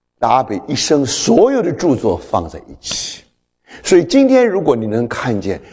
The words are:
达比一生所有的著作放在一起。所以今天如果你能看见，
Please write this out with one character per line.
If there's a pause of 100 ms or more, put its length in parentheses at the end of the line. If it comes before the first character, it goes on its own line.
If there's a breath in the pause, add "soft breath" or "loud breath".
(180)
达
比
一
生
所
有
的
著
作
放
在
一
起。 (580 loud breath)
所
以
今
天
如
果
你
能
看
见， (120 loud breath)